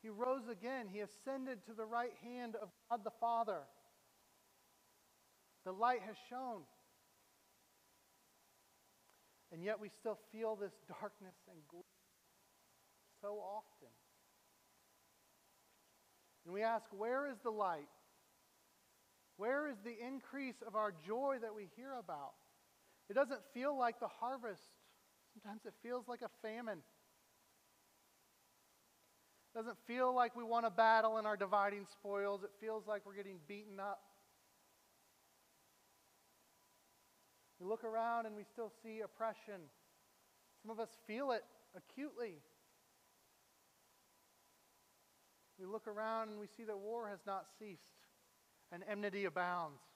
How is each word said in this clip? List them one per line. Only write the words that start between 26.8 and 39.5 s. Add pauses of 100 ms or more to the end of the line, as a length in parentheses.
It
doesn't
feel
like
we
want
to
battle
in
our
dividing
spoils.
It
feels
like
we're
getting
beaten
up. (3500)
We
look
around
and
we
still
see
oppression. (920)